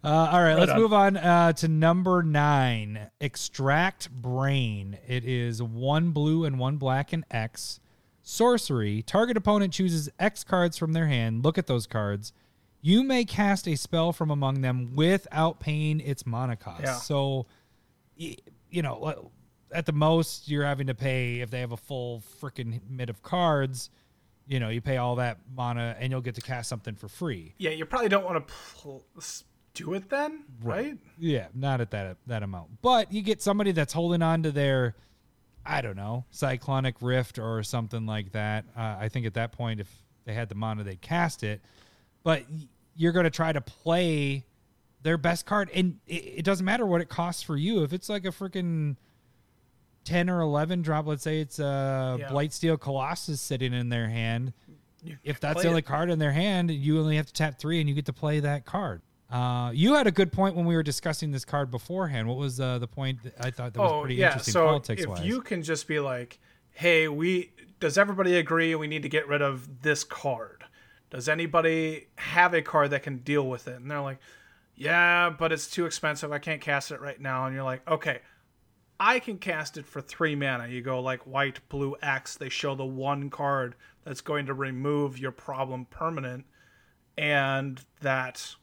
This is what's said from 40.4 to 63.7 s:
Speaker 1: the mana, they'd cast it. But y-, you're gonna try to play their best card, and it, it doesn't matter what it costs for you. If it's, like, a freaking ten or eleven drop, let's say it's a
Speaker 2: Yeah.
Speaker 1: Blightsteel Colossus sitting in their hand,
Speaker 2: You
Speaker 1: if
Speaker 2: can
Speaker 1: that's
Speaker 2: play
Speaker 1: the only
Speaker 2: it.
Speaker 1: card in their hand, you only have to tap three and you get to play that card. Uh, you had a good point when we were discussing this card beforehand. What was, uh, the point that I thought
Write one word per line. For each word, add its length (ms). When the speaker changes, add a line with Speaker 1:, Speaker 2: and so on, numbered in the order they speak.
Speaker 1:
the 60
mana, 280
they'd 160
cast 440
it. 180
But 260
y-, 180
you're 180
gonna 160
try 240
to 80
play 840
their 160
best 260
card, 300
and 320
it, 320
it 40
doesn't 220
matter 220
what 140
it 60
costs 360
for 120
you. 280
If 100
it's, 160
like, 160
a 40
freaking 680
ten 240
or 120
eleven 400
drop, 240
let's 180
say 160
it's 200
a 600
Speaker 2:
Yeah. 100
Speaker 1:
Blightsteel 500
Colossus 600
sitting 320
in 160
their 200
hand, 440
Speaker 2:
You 200
Speaker 1:
if 160
Speaker 2:
can 100
Speaker 1:
that's 60
Speaker 2:
play 80
Speaker 1:
the 60
only 100
Speaker 2:
it. 60
Speaker 1:
card 240
in 100
their 120
hand, 400
you 280
only 180
have 100
to 60
tap 260
three 200
and 80
you 80
get 120
to 60
play 280
that 240
card. 360
Uh, 440
you 200
had 140
a 40
good 200
point 240
when 100
we 100
were 80
discussing 480
this 140
card 240
beforehand. 580
What 100
was, 220
uh, 200
the 80
point 360
that 160
I 120
thought 220